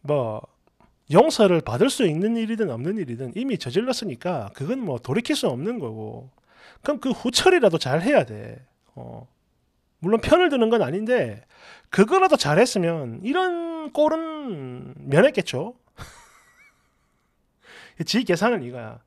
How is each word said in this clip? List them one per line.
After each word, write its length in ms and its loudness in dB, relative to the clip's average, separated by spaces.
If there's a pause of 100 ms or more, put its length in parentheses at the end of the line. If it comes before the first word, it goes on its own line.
뭐 400 -2 (680)
용서를 520 6
받을 260 0
수 180 0
있는 300 0
일이든 340 -2
없는 280 -6
일이든 380 -8
이미 200 -4
저질렀으니까 960 -4
그건 280 -6
뭐 180 -4
돌이킬 360 -2
수 140 -2
없는 300 -4
거고 500 -10 (540)
그럼 180 -2
그 100 -2
후처리라도 680 4
잘 240 0
해야 240 4
돼. 360 -14 (320)
어. 320 -16 (760)
물론 200 2
편을 280 6
드는 220 2
건 120 4
아닌데 640 -2 (460)
그거라도 460 4
잘했으면 840 0
이런 720 -4
꼴은 1040 -2
면했겠죠. 800 0 (220)
<laughs> 2000 -20
지 180 0
계산은 380 0
이거야. 440 -14